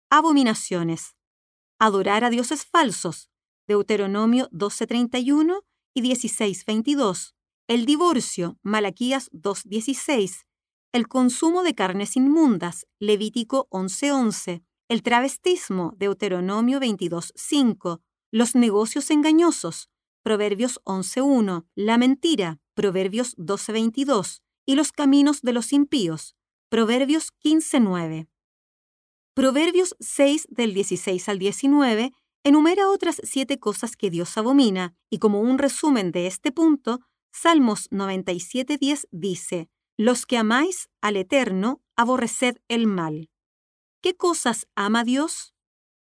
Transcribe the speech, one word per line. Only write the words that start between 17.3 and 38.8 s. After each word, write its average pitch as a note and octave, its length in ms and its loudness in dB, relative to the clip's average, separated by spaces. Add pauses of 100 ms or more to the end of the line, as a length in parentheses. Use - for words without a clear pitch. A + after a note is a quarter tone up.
cinco. A3 640 0 (300)
Los A#3 240 2
negocios A3+ 560 2
engañosos, D#4 800 2 (340)
Proverbios G#3 600 -2
once F#3+ 380 -4
uno. A3 540 2
La G#3+ 220 0
mentira, B3 640 0 (140)
Proverbios G3+ 640 -2
doce G3 340 -6
veintidós. A3+ 680 -2 (240)
Y C4+ 100 2
los D4 180 0
caminos C#4+ 480 4
de B3 100 -2
los A#3+ 220 -4
impíos, G#3 640 0 (320)
Proverbios B3+ 640 0
quince D#4 500 0
nueve. E3 480 -2 (1040)
Proverbios D#4+ 680 2
seis, C#4+ 500 0
del A#3 240 -4
dieciséis F#3 540 -4
al G#3 100 -2
diecinueve, B3 760 2 (320)
enumera E4 420 6
otras F#4+ 380 0
siete C4+ 340 -4
cosas - 380 -6
que G3+ 120 -2
Dios E3+ 280 -6
abomina, A3 580 2 (140)
y - 100 -6
como G#3 220 2
un B3+ 160 2
resumen B3+ 560 0
de F3+ 140 -2
este C4+ 260 -4
punto, C#4+ 480 2 (320)
Salmos C4+ 580 2
noventa F#3+ 400 -4
y F3+ 80 -4
siete C4 380 -6
diez C#4+ 340 -2